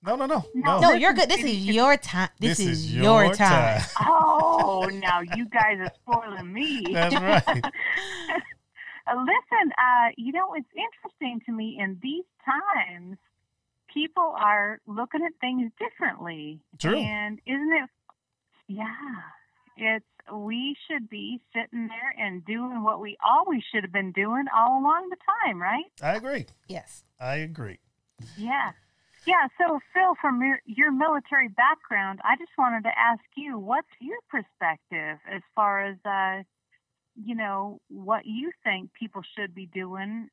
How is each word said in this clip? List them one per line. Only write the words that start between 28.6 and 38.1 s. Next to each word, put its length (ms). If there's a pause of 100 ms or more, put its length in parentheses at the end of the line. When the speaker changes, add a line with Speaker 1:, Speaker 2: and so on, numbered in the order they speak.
Speaker 2:
Yeah, 200 (120)
so 200 (140)
Phil, 260
from 220
your, 240
your 260
military 580
background, 720
I 140
just 200
wanted 260
to 140
ask 240 (140)
you, 240
what's 280 (120)
your 180 (120)
perspective 880 (120)
as 100 (140)
far 300
as, 200
uh, 380 (800)
you 100
know, 460 (100)
what 360